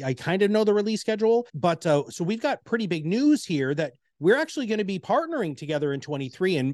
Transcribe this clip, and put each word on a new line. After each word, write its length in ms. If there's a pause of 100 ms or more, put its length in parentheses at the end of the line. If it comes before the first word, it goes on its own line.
I 80
kind 300
of 80
know 120
the 100
release 280
schedule, 520
but, 320
uh, 240
so 140
we've 180
got 220
pretty 240
big 180
news 380
here 320
that 200 (240)
we're 180
actually 300
gonna 180
be 140
partnering 580
together 340
in 80
twenty-three 560
and 180